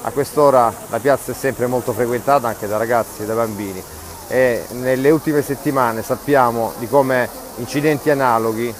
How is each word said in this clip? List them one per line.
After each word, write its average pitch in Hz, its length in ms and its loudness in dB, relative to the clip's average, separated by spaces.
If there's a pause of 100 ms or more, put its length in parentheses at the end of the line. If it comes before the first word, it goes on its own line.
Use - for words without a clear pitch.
A 113 80 -4
quest'ora 131 600 4 (180)
la 113 100 -4
piazza 131 320 0
è 117 40 -4
sempre 123 320 -2
molto 123 260 -2
frequentata 120 540 0
anche 107 200 -6
da 104 100 -2
ragazzi 113 460 -2
e - 20 -6
da 107 80 -4
bambini 104 500 -4 (460)
e 123 340 2 (100)
nelle 127 360 2
ultime 156 320 2
settimane 127 640 0
sappiamo 120 760 2
di 117 100 -6
come 127 400 2 (300)
incidenti 147 540 0
analoghi 117 680 0